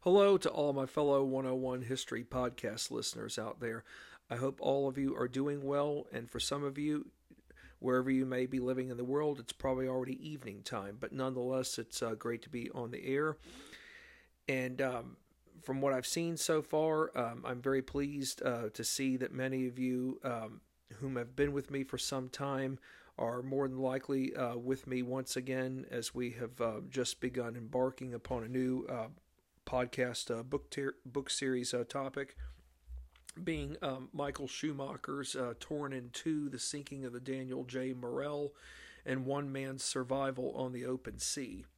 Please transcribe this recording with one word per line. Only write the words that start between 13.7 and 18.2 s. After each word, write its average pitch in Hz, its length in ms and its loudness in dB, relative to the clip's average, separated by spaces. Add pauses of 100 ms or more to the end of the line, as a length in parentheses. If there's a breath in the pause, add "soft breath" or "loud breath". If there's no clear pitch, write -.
And, 127 320 0
um, 123 380 -2 (420)
from 135 220 0
what 139 100 6
I've 127 140 2
seen 170 320 0
so 156 240 4
far, 156 520 4
um, 117 300 -2
I'm 123 160 -4
very 135 220 4
pleased, 143 600 -2